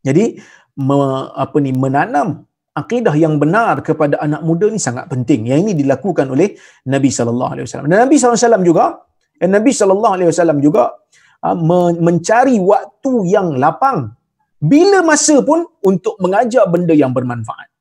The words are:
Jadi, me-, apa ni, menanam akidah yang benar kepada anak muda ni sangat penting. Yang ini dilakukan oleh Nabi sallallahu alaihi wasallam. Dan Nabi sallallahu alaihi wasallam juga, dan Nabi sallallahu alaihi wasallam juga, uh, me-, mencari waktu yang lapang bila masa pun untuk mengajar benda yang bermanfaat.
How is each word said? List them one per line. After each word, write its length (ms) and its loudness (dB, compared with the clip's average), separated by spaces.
Jadi, 200 2
me-, 520 0
apa 200 -6
ni, 80 -2
menanam 720 -2
akidah 400 -2
yang 240 0
benar 460 0
kepada 400 -2
anak 180 -4
muda 240 0
ni 140 -4
sangat 260 -6
penting. 400 -2
Yang 160 2
ini 160 -2
dilakukan 480 -2
oleh 240 0
Nabi 240 0
sallallahu 480 -2
alaihi 80 -10
wasallam. 240 -8
Dan 160 4
Nabi 160 4
sallallahu 160 2
alaihi 140 2
wasallam 160 2
juga, 180 4
dan 160 0
Nabi 160 2
sallallahu 480 2
alaihi 80 2
wasallam 320 2
juga, 240 2
uh, 80 -2
me-, 400 2
mencari 640 2
waktu 520 -2
yang 320 0
lapang 560 -2
bila 400 4
masa 400 2
pun 240 0
untuk 400 -2
mengajar 480 0
benda 240 0
yang 240 2
bermanfaat. 640 -8